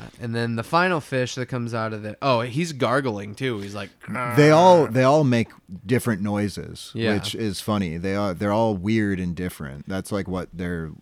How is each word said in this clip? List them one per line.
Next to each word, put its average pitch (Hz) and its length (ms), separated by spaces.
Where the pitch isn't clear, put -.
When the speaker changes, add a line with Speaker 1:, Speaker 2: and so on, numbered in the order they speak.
Speaker 1:
and 117 140
then 117 200
the 113 80
final 175 380
fish 127 340
that 127 120
comes 120 280
out 110 180
of 107 120
it. 104 180
Oh, 123 200
he's 147 300
gargling 120 640
too. 127 240
He's 101 160
like, 98 160
Speaker 2:
They 147 160
all, 170 340
Speaker 1:
"Grr." 110 60
Speaker 2:
they 127 100
all 143 220
make 120 240
different 117 380
noises, 104 720
Speaker 1:
Yeah. 113 200
Speaker 2:
which 104 200
is 104 260
funny. 98 380
They 95 160
are, 101 180
they're 101 200
all 110 240
weird 101 440
and 90 140
different. 73 540
That's, 95 240
like, 98 160
what 92 260
they're 85 480